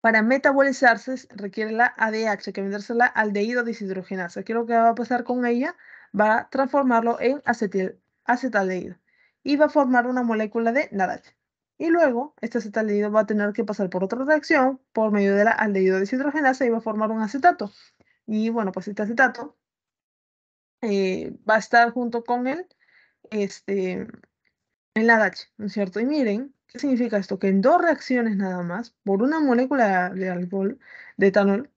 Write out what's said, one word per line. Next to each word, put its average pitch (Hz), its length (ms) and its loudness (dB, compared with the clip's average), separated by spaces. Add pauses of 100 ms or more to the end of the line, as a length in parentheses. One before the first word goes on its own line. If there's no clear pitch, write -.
Para 220 220 2
metabolizarse 269 920 2
s-, - 200 -16
requiere 208 380 -8
la 233 240 0
A 220 140 0
D 220 180 -2
H, 202 240 -6
que 196 80 -8
vendrá 196 180 -6
a 208 40 -12
ser 233 140 -6
la 240 100 4
aldehído 214 580 -2
deshidrogenasa. 190 800 -8
¿Qué 226 80 -8
es 226 40 -2
lo 233 100 -2
que 233 80 -2
va 233 160 6
a 233 40 0
pasar 240 300 -4
con 247 220 -2
ella? 247 300 -2 (420)
Va 214 200 4
a - 120 -8
transformarlo 262 720 0
en 269 240 0
acetil-, 196 540 -2 (260)
acetaldehído. 196 720 -2 (480)
Y 285 120 0
va 302 100 6
a - 20 2
formar 254 380 4
una 254 160 -2
molécula 226 480 0
de 277 220 -2
nadache. - 440 -4 (400)
Y 330 140 -2
luego, 294 500 2
este 233 180 -6
acetaldehído 208 520 -2
va 214 120 4
a 208 40 0
tener 208 260 0
que 226 120 -4
pasar 202 260 -4
por 185 140 -4
otra 233 200 -6
reacción, 285 560 2 (120)
por 220 180 0
medio 202 240 2
de 202 80 4
la 226 80 6
aldehído 190 480 2
deshidrogenasa, 262 680 -2
y 240 60 2
va 226 80 0
a - 20 -6
formar 214 300 -4
un 220 120 -4
acetato. 233 500 0 (520)
Y 214 260 -2
bueno, 226 200 -2
pues 180 160 -8
este 208 160 -6
acetato, 247 560 -2 (1200)
eh, 196 560 -2 (120)
va 220 80 6
a - 20 4
estar 233 320 4
junto 233 320 -4
con 240 240 -2
el, 330 220 -6 (640)
este, 196 720 -4 (880)
el 220 140 2
nadache, 220 480 2
¿no 208 100 -10
es 196 60 -8
cierto? 202 260 -4
Y 233 80 -2
miren, 262 480 -2 (140)
¿qué - 100 -20
significa 247 380 0
esto? 196 240 -4
Que 196 80 0
en 190 140 4
dos 330 200 4
reacciones 247 540 0
nada 185 260 -4
más, 175 400 -8
por 196 220 0
una 311 160 0
molécula 240 720 2
de 185 200 -6
alcohol, 190 480 -4 (380)
de 202 100 4
etanol 196 500 2